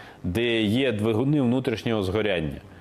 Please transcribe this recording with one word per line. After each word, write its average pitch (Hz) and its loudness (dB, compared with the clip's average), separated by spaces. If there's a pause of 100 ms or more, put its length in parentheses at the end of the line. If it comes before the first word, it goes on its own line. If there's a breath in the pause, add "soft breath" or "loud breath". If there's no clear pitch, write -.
(220 loud breath)
де 113 0
є 117 2
двигуни 113 2
внутрішнього 120 0
згоряння. 92 0 (200 loud breath)